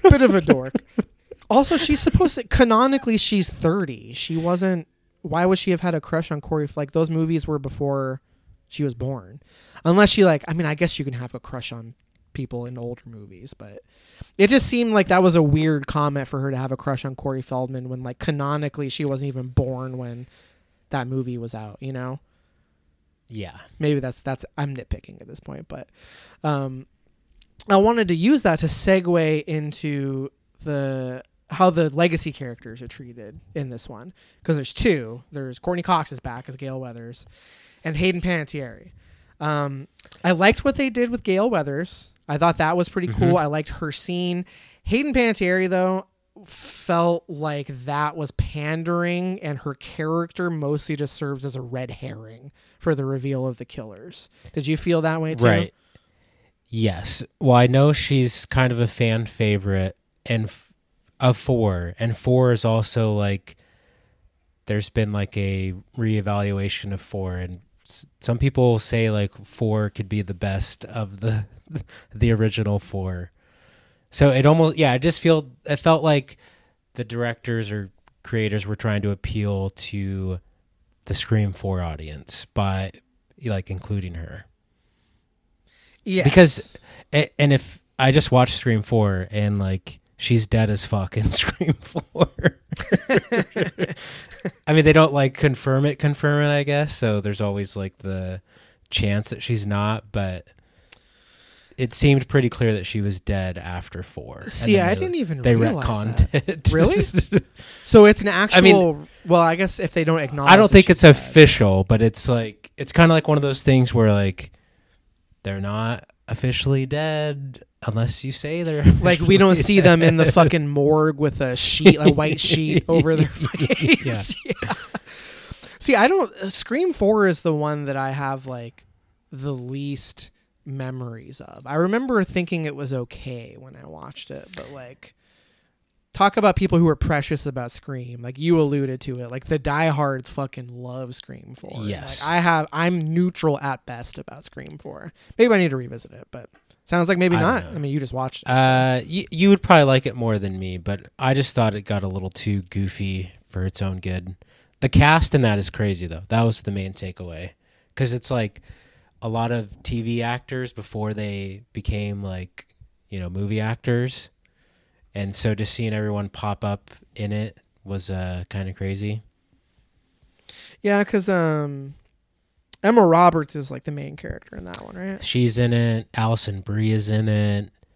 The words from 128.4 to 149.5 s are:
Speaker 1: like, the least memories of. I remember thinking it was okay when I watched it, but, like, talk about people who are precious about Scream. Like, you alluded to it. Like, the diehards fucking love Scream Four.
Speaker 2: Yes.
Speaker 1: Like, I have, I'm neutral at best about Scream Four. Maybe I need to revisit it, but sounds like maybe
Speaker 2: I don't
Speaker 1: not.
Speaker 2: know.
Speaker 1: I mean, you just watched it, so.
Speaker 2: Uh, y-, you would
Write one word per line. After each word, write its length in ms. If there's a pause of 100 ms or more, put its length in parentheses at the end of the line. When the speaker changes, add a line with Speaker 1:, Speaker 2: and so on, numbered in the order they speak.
Speaker 1:
like, 380 (460)
the 220
least 800 (340)
memories 760
of. 260
I 80
remember 480
thinking 420
it 100
was 160
okay 680
when 160
I 100
watched 460
it, 240
but, 160
like, 420 (960)
talk 260
about 180
people 240
who 80
are 80
precious 500
about 260
Scream. 520
Like, 160
you 200
alluded 420
to 160
it. 120
Like, 160
the 140
diehards 720
fucking 380
love 440
Scream 420
Four. 280
Speaker 2:
Yes. 400
Speaker 1:
Like, 120
I 40
have, 340
I'm 240
neutral 640
at 260
best 320
about 260
Scream 360
Four. 340 (240)
Maybe 160
I 60
need 100
to 80
revisit 360
it, 180
but 180 (360)
sounds 240
like 100
maybe 160
Speaker 2:
I 60
don't 120
Speaker 1:
not. 120
Speaker 2:
know. 100
Speaker 1:
I 40
mean, 120
you 80
just 140
watched 280
it, 60
so. 60
Speaker 2:
Uh, 540
y-, 220
you 200
would 120